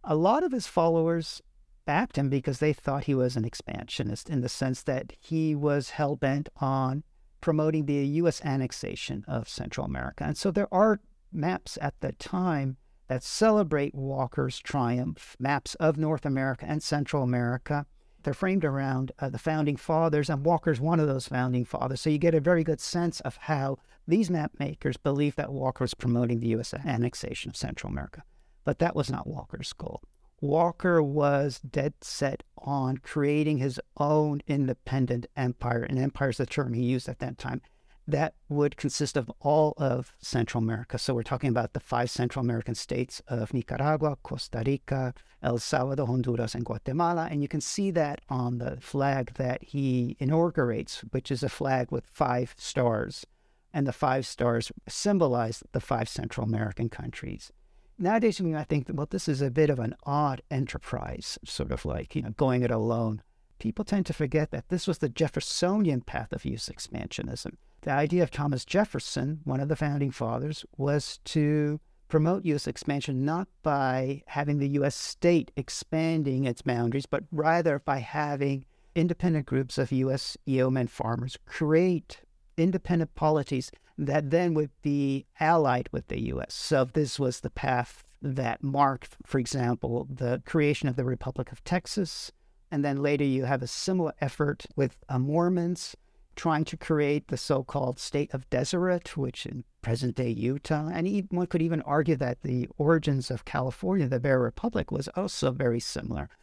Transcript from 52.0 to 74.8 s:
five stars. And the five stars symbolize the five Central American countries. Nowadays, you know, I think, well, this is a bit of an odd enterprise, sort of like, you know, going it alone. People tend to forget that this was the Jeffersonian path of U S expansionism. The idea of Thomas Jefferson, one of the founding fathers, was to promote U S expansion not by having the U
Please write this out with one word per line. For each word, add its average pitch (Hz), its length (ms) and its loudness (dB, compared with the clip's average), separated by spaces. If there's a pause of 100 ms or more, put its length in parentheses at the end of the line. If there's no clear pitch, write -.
five 123 520 -2
stars. - 680 0 (480)
And 143 140 2
the 123 60 -2
five 131 320 2
stars 120 460 0 (180)
symbolize 127 840 2
the 120 100 -2
five 113 280 0
Central - 360 -4
American 110 440 -2
countries. - 640 -10 (480)
Nowadays, 214 400 2
you 185 60 0
know, 156 140 0
I 139 40 -6
think, 147 300 0
well, 147 160 -4
this - 180 -4
is 139 140 0
a 139 80 2
bit 147 220 4
of 127 80 0
an 113 240 -2
odd 143 480 0
enterprise, - 920 -6
sort - 280 -4
of - 120 -4
like, - 320 -4
you - 60 0
know, 110 80 -6
going 123 320 2
it 120 80 0
alone. 113 540 0 (340)
People 220 260 -4
tend 196 220 0
to 160 80 -4
forget 151 380 0
that - 180 -8
this 180 160 -2
was 165 140 -2
the 143 100 0
Jeffersonian 165 920 0
path - 300 -8
of - 140 -8
U - 80 -2
S - 160 -8
expansionism. - 840 -8 (260)
The 147 100 -4
idea 156 300 2
of 160 80 2
Thomas 143 360 -2
Jefferson, 151 800 -2
one 135 140 0
of 139 80 -2
the 151 80 0
founding 143 360 0
fathers, 123 520 -4 (140)
was 143 480 0
to 151 540 2 (280)
promote 170 380 2
U 156 80 2
S 147 140 -2
expansion 139 580 -2
not 170 220 0 (160)
by 135 640 0
having 147 320 0
the 139 100 0
U 143 160 2